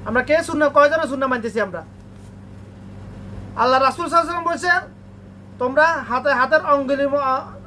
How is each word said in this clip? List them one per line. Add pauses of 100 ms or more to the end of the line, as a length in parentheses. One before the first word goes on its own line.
আমরা
কে
সুন্নাহ,
কয়জনে
সুন্নাহ
মানতেছি
আমরা? (1700)
আল্লাহ
রাসূল
সাল্লাল্লাহু
আলাইহি
ওয়াসাল্লাম
বলছেন,
"তোমরা
হাতে,
হাতের
আঙ্গুলের
ম-,
আ, (260)